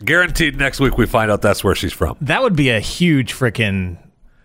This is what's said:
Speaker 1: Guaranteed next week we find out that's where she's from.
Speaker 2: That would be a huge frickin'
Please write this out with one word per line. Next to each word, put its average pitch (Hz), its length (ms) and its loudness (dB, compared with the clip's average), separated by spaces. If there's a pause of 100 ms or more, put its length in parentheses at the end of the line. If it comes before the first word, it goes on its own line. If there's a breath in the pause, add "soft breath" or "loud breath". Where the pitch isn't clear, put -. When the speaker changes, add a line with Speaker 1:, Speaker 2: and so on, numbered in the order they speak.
Speaker 1:
Guaranteed 151 520 0
next 135 220 -2
week 131 200 2
we 110 80 2
find 110 240 0
out 101 100 0
that's 101 220 2
where 98 100 2
she's 85 200 -4
from. 73 280 -4
Speaker 2:
That 165 220 0
would 226 120 2
be 143 140 2
a 113 100 2
huge 147 540 0
frickin' 98 640 -2 (480)